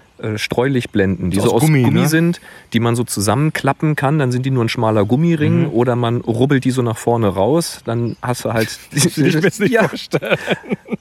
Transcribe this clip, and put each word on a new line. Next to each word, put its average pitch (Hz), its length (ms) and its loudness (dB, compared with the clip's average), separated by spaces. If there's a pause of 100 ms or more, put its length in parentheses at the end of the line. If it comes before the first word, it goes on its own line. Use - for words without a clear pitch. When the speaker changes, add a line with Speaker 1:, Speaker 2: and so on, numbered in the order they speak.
(200)
Speaker 1:
äh, 107 180 -6
Streulichtblenden, 101 920 -2
die 95 80 0
Speaker 2:
Aus 104 40 2
Speaker 1:
so 120 120 2
aus 117 80 2
Speaker 2:
Gummi, 151 200 4
Speaker 1:
Gummi 147 200 2
Speaker 2:
ne? 170 40 2
Speaker 1:
sind, 165 320 2 (320)
die 113 80 0
man 117 160 2
so 120 80 0
zusammenklappen 139 920 0
kann, 143 200 0
dann 131 140 0
sind 127 140 -2
die 135 60 -2
nur 123 120 2
ein 113 60 0
schmaler 110 340 0
Gummiring 156 600 2
Speaker 2:
Mhm. 165 80 -2
Speaker 1:
oder 120 260 0
man 120 240 -2
rubbelt 127 420 0
die 131 80 0
so 127 100 0
nach 113 160 -2
vorne 117 300 0
raus, 104 560 0
dann 117 380 -4
hast 123 240 -6
du 113 80 -4
halt 113 320 -4
Speaker 2:
<laughs> - 80 -20
Ich 151 240 0
will's 156 420 0
nicht 196 140 0
Speaker 1:
Ja. 214 160 2
Speaker 2:
vorstellen. - 480 -4 (640)